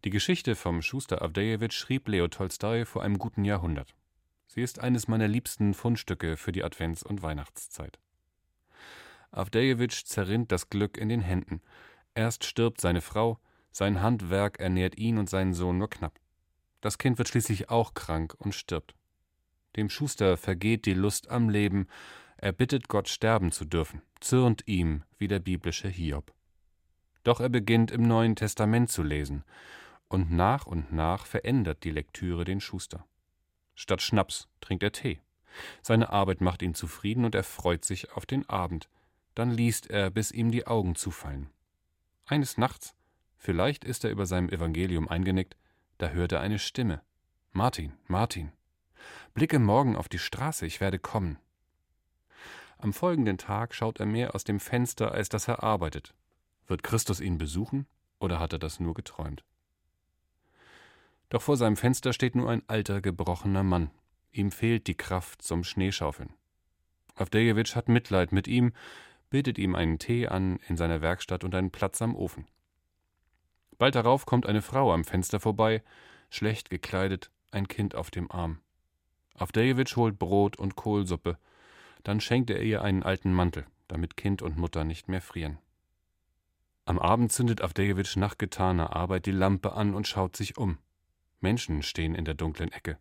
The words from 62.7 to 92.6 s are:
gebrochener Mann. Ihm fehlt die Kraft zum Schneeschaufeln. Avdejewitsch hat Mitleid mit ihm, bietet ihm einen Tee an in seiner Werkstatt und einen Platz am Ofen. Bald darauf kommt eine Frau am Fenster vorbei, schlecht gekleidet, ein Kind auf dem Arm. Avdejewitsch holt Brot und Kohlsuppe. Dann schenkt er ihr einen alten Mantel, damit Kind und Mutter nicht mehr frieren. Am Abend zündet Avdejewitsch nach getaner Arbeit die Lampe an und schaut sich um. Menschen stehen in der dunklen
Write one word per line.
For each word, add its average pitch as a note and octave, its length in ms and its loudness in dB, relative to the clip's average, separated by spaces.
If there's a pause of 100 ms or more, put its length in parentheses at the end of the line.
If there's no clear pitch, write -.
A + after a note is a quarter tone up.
gebrochener F#2+ 600 0
Mann. F2 260 2 (420)
Ihm G2+ 200 0
fehlt A2+ 360 0
die F#2 80 -2
Kraft - 460 -6
zum E2+ 220 -2
Schneeschaufeln. F#2 720 -2 (800)
Avdejewitsch A2 600 2
hat A#2+ 140 0
Mitleid G2 420 4
mit F#2+ 160 2
ihm, B2 260 4 (580)
bietet C#3 260 0
ihm F#2 180 0
einen D#2+ 220 2
Tee A#2+ 300 0
an F#2 400 0
in E2 100 -2
seiner E2 240 0
Werkstatt F2+ 420 -2
und F#2 120 -4
einen F#2 160 0
Platz - 300 -4
am A#2 140 -2
Ofen. F2+ 300 -6 (1300)
Bald C3 180 6
darauf B2 300 4
kommt B2 200 4
eine G#2+ 160 2
Frau B2+ 320 2
am E2 100 2
Fenster F#2 360 -2
vorbei, A2 440 2 (460)
schlecht G#2+ 400 -4
gekleidet, F#2+ 640 -2 (200)
ein G2 160 -2
Kind - 280 -4
auf - 160 -6
dem F2 200 -6
Arm. E2 280 -4 (760)
Avdejewitsch B2+ 600 2
holt A2+ 240 4
Brot G2+ 380 4
und G2 180 -4
Kohlsuppe. F2+ 640 -2 (640)
Dann G#2 180 0
schenkt A#2+ 300 2
er - 100 0
ihr G#2+ 220 0
einen F#2+ 180 4
alten F#2 320 0
Mantel, F2 320 2 (220)
damit E2 280 -6
Kind G2 280 -2
und D#2 140 -4
Mutter E2 260 -2
nicht D#2+ 260 -6
mehr F#2 120 -2
frieren. D2+ 360 -8 (1300)
Am F2 140 0
Abend A2+ 320 4
zündet A#2 300 0
Avdejewitsch F#2+ 540 0
nach G2+ 220 0
getaner F#2 580 0
Arbeit F#2 300 -2
die G2 60 0
Lampe F#2+ 420 2
an G#2 220 0
und G#2 120 -4
schaut F#2 300 -2
sich - 180 -6
um. F#2 220 -2 (640)
Menschen F#2 420 0
stehen E2 320 -4
in E2+ 100 -4
der D#2 80 -4
dunklen D#2+ 380 -4